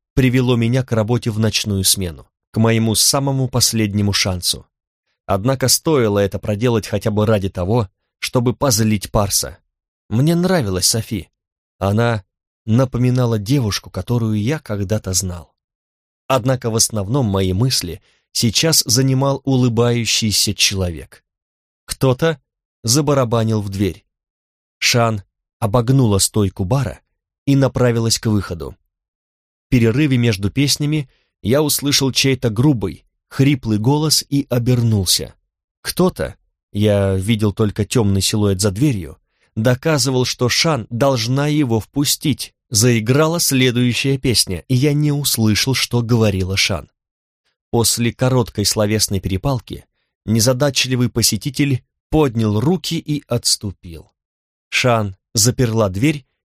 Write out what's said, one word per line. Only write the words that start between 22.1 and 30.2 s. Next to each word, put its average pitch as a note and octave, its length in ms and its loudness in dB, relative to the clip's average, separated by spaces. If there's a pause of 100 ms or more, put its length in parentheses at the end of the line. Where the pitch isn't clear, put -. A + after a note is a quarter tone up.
забарабанил A#2 800 0
в G2+ 80 -8
дверь. F#2+ 360 -4 (760)
Шан A2+ 440 0 (360)
обогнула A2+ 600 2
стойку G2+ 440 0
бара A2 360 -4 (460)
и C#3 100 4
направилась B2 640 2
к - 80 -4
выходу. F2 480 -2 (880)
В - 40 -20
перерыве B2+ 480 2
между G#2 320 0